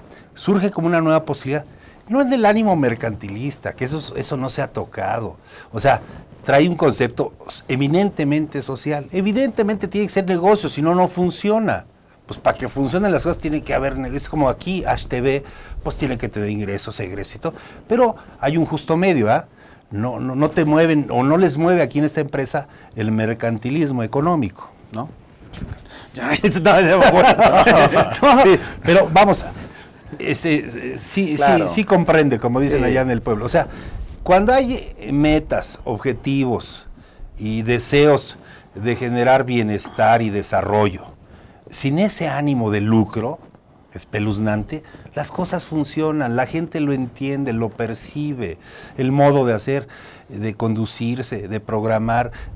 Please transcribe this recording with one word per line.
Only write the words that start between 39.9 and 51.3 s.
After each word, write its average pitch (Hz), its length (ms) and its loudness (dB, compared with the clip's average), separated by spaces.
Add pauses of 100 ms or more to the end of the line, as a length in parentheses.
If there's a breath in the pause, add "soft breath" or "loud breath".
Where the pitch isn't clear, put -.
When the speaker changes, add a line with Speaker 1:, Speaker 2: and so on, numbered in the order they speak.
Speaker 1:
y 110 100 -2
desarrollo, 101 720 0 (680 soft breath)
sin 143 300 -2
ese 196 280 -2
ánimo 135 440 -2
de 104 80 0
lucro 113 580 0 (540)
espeluznante, 107 920 -4 (300 loud breath)
las 147 180 -8
cosas 175 340 -6
funcionan, 151 720 -2
la 127 100 0
gente 165 320 -6
lo 147 140 0
entiende, 135 600 -4
lo 113 180 -2
percibe, 117 880 -8 (380 loud breath)
el 131 140 -2
modo 143 340 4
de 120 80 2
hacer, 139 360 -4 (400 loud breath)
de 104 260 -8
conducirse, 113 920 -6